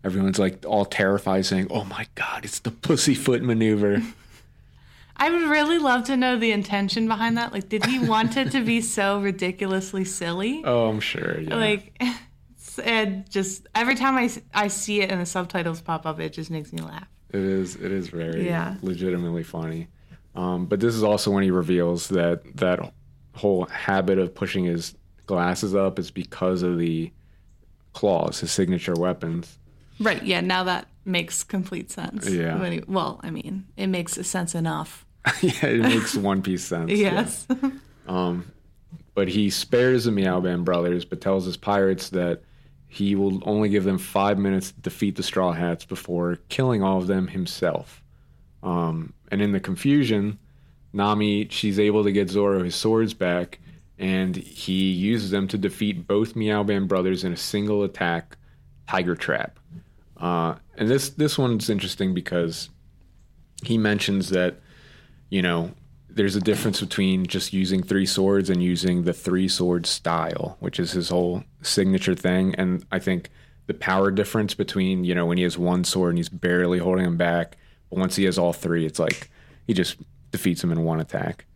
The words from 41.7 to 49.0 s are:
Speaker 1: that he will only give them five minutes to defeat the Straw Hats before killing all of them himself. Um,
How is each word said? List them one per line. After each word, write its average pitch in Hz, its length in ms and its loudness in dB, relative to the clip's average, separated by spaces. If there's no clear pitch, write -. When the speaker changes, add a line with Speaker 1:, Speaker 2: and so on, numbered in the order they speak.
Speaker 1:
that 87 320 -2
he 101 280 0
will 98 320 0
only 104 220 2
give 101 140 2
them 95 160 2
five 98 400 0
minutes 98 320 0
to - 80 -20
defeat 98 380 -2
the - 60 -6
Straw 92 280 0
Hats 85 340 -2
before 87 520 -4
killing 123 320 0
all 95 160 2
of 92 100 0
them 95 200 0
himself. - 720 -4
Um, 82 500 -2